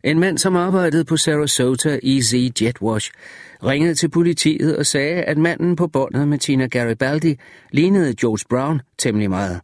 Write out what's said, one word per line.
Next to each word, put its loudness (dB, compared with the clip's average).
En 2
mand, 2
som 2
arbejdede 0
på 0
Sarasota 0
E 2
Z 0
Jetwash, -2
ringede 2
til 0
politiet 0
og -2
sagde, -2
at 0
manden 0
på 0
båndet 0
med 0
Tina 0
Garibaldi 0
lignede 2
George 0
Brown 0
temmelig 0
meget. -4